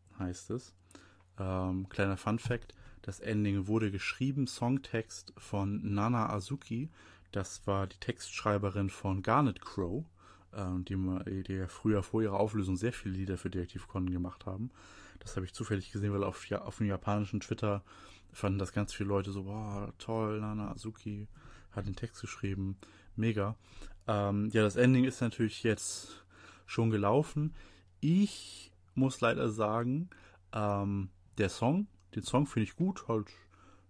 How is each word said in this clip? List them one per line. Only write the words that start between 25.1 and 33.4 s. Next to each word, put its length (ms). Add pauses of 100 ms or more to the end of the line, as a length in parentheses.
natürlich 420
jetzt 640 (400)
schon 240
gelaufen. 640 (440)
Ich 720 (240)
muss 260
leider 280
sagen, 600 (420)
ähm, 580 (280)
der 120
Song, 380 (280)
den 80
Song 240
finde 180
ich 100
gut, 320
halt 220 (600)